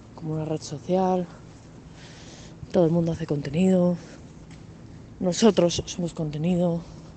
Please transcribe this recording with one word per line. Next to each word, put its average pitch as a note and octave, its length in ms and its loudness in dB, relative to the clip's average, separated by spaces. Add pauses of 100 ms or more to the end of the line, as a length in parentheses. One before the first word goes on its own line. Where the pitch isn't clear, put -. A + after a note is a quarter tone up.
(160)
como D#3 160 -6
una D#3 120 -4
red D#3 160 -4
social, F#3 680 0 (1500)
todo F3+ 140 6
el D#3 40 4
mundo E3 220 2
hace D#3+ 140 -6
contenido, F3 720 2 (1200)
nosotros F3+ 680 4
somos E3+ 260 -4
contenido, E3+ 680 0 (360)